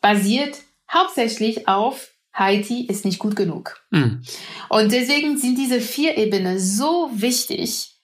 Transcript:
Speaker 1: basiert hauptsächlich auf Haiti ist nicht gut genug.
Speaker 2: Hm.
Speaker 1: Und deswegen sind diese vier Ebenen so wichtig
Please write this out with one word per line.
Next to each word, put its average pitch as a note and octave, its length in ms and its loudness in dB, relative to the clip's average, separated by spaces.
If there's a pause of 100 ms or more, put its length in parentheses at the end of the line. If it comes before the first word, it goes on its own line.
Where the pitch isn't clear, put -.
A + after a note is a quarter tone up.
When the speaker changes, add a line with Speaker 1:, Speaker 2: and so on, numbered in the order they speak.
Speaker 1:
basiert G#3+ 580 2 (340)
hauptsächlich A3+ 720 0
auf G#3+ 460 0 (200)
Haiti G#3 540 0
ist G3+ 180 -4
nicht F#3 140 0
gut G#3 160 -2
genug. - 460 -4 (100)
Speaker 2:
Hm. C3 320 0 (460)
Speaker 1:
Und G#3+ 240 4
deswegen C#4+ 460 0
sind B3 200 0
diese B3+ 220 0
vier D4 360 0
Ebenen F#3+ 440 0
so C#4 520 0
wichtig - 920 -2